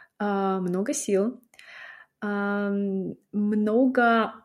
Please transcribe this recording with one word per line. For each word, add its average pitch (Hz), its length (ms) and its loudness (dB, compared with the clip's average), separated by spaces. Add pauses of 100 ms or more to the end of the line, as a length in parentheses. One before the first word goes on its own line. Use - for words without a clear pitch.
(180)
а, 196 420 0
много 185 340 -2
сил, 214 480 -2 (800)
ам, 202 920 -2 (160)
много, 220 1000 2 (100)